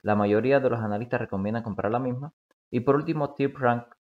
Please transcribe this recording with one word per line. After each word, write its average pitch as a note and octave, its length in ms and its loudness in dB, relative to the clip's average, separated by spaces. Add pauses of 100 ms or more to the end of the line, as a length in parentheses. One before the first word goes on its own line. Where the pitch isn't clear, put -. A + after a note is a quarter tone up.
La G#2 140 2
mayoría A2 420 4
de B2+ 120 2
los A#2 100 -2
analistas G#2+ 400 -2
recomiendan G#2+ 420 -4
comprar G#2 300 -2
la B2 80 0
misma. C3 320 -6 (360)
Y A#2+ 120 -2
por C#3 160 2
último, D3+ 380 -2
Tip C#3 240 -2
Rank A#2+ 260 2 (240)